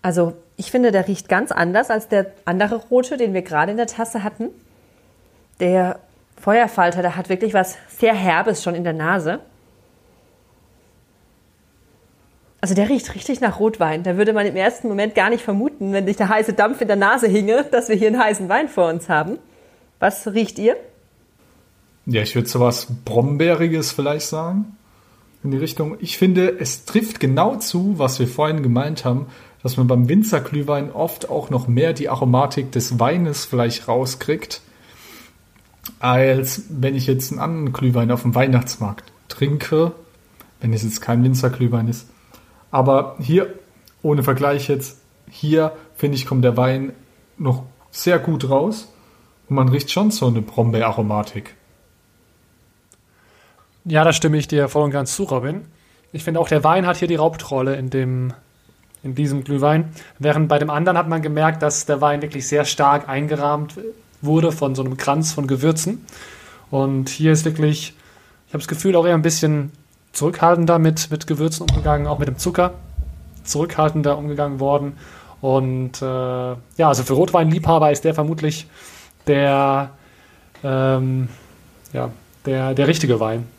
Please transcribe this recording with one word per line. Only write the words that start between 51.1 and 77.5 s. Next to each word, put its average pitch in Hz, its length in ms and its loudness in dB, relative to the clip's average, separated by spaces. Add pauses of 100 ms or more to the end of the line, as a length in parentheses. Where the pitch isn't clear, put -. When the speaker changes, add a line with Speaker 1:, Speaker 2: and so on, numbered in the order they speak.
Speaker 3:
Ja, 156 200 4
da 165 80 6
stimme 156 260 2
ich 143 100 -4
dir 143 200 2
voll 147 140 0
und 147 80 2
ganz 135 240 -4
zu, 196 80 -6
Robin. 147 420 -4 (480)
Ich 156 120 -10
finde 165 160 -2
auch, 165 80 0
der 151 160 2
Wein 180 200 4
hat 175 120 0
hier 170 120 -2
die 165 100 0
Hauptrolle 139 580 -2
in 131 140 -6
dem, 127 420 -2 (720)
in 131 100 -8
diesem 139 300 -2
Glühwein, 147 460 0 (280)
während 151 300 2
bei 147 100 4
dem 151 120 -2
anderen 170 280 0
hat 165 100 -2
man 165 140 -2
gemerkt, 156 400 0
dass 147 240 -2
der 139 140 0
Wein 147 220 2
wirklich 139 260 -8
sehr 147 160 2
stark 143 440 2
eingerahmt 147 640 -2 (460)
wurde 160 300 2
von 139 240 -2
so 131 80 -4
einem 131 140 -4
Kranz 151 360 0
von 143 140 -4
Gewürzen. 160 580 0 (680)
Und 135 360 0
hier 156 220 0
ist 156 140 4
wirklich, 156 500 -2 (540)
ich - 60 -14
habe 147 80 -6
das - 60 -12
Gefühl, 175 280 0
auch 165 100 4
eher 175 80 4
ein 160 80 2
bisschen 151 480 0 (420)
zurückhaltender 170 680 2
mit, 160 320 2
mit 151 160 -6
Gewürzen 160 420 -2
umgegangen, 151 380 2
auch 147 140 -2
mit 143 80 -2
dem 131 100 -6
Zucker 180 360 0 (680)
zurückhaltender 156 720 0
umgegangen 147 440 -6
worden. 143 360 0 (440)
Und, 131 600 -2
äh, 135 60 -6
ja, 127 840 -2
also 131 140 2
für 131 120 0
Rotweinliebhaber 165 760 4